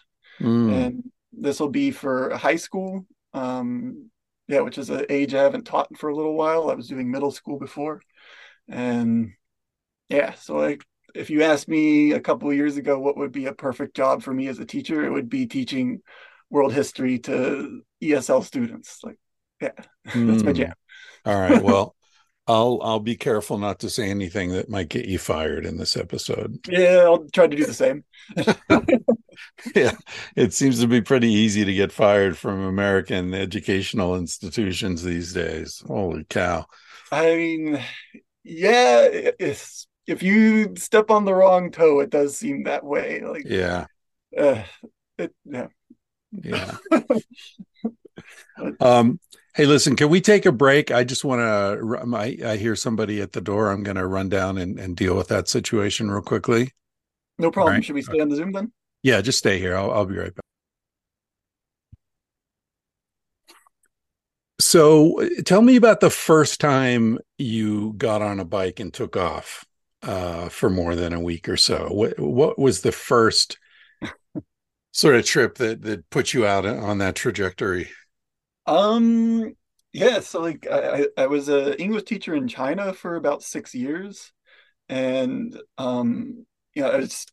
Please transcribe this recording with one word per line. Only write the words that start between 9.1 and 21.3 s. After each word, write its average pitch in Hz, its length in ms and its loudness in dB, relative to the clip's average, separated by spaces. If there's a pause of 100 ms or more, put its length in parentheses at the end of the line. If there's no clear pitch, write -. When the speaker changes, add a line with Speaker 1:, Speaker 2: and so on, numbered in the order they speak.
Speaker 2:
yeah, - 240 -2
so 151 280 -8
I, 147 160 -2 (380)
if - 140 -12
you 151 140 2
asked 156 260 0
me 151 420 4
a 147 80 0
couple 147 300 -4
of 143 60 0
years 143 200 -2
ago 139 240 -2
what 143 180 -2
would 135 140 -6
be 131 140 -8
a 131 80 -6
perfect 139 420 -8
job 135 260 0
for 131 120 -10
me 135 140 -4
as 127 120 -10
a - 60 -12
teacher, 151 400 -6
it 135 60 -4
would 135 180 -6
be 131 180 -4
teaching 127 540 -6 (480)
world 135 240 0
history 131 460 -2
to - 640 -6 (220)
E 151 100 0
S 131 160 -2
L 131 120 2
students. - 640 -8
Like, - 140 -18 (440)
yeah, 143 80 -6 (200)
<laughs> - 160 -20
that's 113 380 2
my 98 80 2
Speaker 1:
Hmm. 85 60 0
Speaker 2:
jam. - 160 -2 (520)
Speaker 1:
All 101 140 0